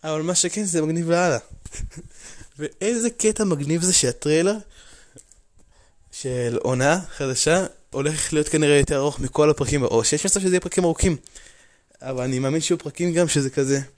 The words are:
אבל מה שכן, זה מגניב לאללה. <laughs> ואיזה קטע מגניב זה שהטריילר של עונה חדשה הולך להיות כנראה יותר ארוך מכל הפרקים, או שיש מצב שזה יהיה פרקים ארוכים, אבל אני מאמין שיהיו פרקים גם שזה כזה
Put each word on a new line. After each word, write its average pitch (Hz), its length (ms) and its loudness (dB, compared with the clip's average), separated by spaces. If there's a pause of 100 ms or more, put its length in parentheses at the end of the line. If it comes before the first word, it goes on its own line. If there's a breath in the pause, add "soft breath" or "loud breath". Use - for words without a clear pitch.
אבל 156 180 -4
מה 175 140 -2
שכן, 180 280 -2
זה 175 180 0
מגניב 165 280 -2
לאללה. 170 300 2
<laughs> - 1200 -14
ואיזה 220 500 -2
קטע 220 340 0
מגניב 160 400 0
זה 180 100 2
שהטריילר 170 640 2 (1500 loud breath)
של 123 500 -4
עונה 139 400 2 (160)
חדשה 151 480 0 (260)
הולך 147 420 -4
להיות 151 160 2
כנראה 147 280 4
יותר 143 200 2
ארוך 139 220 -2
מכל 147 300 2
הפרקים, 139 340 0
או 113 200 2
שיש 151 220 0
מצב 196 140 2
שזה 190 100 0
יהיה 180 100 2
פרקים 180 240 -2
ארוכים, 165 340 2 (840 loud breath)
אבל 127 220 -6
אני 127 160 -2
מאמין 139 220 0
שיהיו 170 160 0
פרקים 170 360 -4
גם 170 140 4
שזה 139 220 0
כזה 139 300 0 (180)